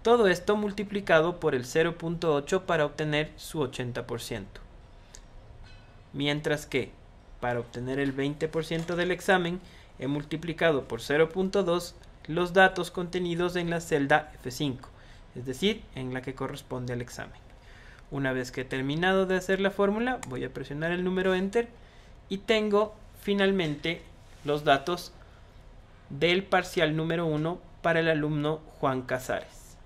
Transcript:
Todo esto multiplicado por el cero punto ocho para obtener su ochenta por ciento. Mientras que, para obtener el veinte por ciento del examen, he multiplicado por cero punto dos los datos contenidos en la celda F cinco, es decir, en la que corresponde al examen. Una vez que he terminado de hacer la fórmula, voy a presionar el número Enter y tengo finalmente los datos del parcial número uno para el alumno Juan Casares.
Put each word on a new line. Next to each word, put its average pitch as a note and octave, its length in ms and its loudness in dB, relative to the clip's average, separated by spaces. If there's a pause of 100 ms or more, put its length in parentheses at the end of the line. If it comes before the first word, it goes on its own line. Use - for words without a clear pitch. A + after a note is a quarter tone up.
Todo A#3 260 6
esto F3+ 280 2
multiplicado G3 840 2
por D3 160 2
el B2 100 -2
cero E3 320 2
punto E3 360 0
ocho E3 320 0
para D#3+ 200 2
obtener D3+ 500 -2
su - 240 -8
ochenta B2 480 -4
por A#2 140 -6
ciento. G#2 400 -10 (1500)
Mientras D3 520 -2
que, A#2+ 260 -2 (500)
para A#2+ 180 0
obtener B2 400 -6
el C#3 140 -2
veinte D3 340 -2
por D#3 180 -4
ciento E3 300 -4
del F3+ 160 0
examen, F3+ 480 2 (400)
he C3 80 -4
multiplicado D#3 800 0
por A2+ 140 -6
cero D#3+ 280 4
punto F#3+ 340 0
dos F3 320 0 (320)
los E3+ 260 0
datos F#3+ 380 6
contenidos F3 640 -2
en E3+ 140 0
la E3+ 120 -2
celda D3+ 540 4
F - 160 -10
cinco, C3+ 380 -4 (460)
es B2 100 -10
decir, F#3+ 380 0 (120)
en B2+ 180 -6
la B2+ 80 -4
que B2+ 140 -8
corresponde B2+ 580 -6
al A#2+ 80 -4
examen. - 380 -12 (720)
Una C#3 200 -2
vez B2+ 200 -4
que C3 100 -6
he B2+ 40 -6
terminado E3 600 0
de F#3 100 0
hacer F#3+ 240 0
la F#3+ 120 2
fórmula, G#3+ 560 0
voy C#3 160 -6
a C3 100 -8
presionar D3 380 -6
el F3+ 120 -2
número F#3 300 2
Enter G3 340 0 (640)
y G3 100 -4
tengo G#3+ 540 2 (280)
finalmente F#3 840 0 (400)
los D3 200 0
datos D#3 480 2 (1000)
del F3 320 2
parcial F3 520 2
número E3 300 0
uno D#3 340 -2 (220)
para E3 200 4
el E3 60 2
alumno D3+ 520 0 (200)
Juan C3 220 0
Casares. - 840 -6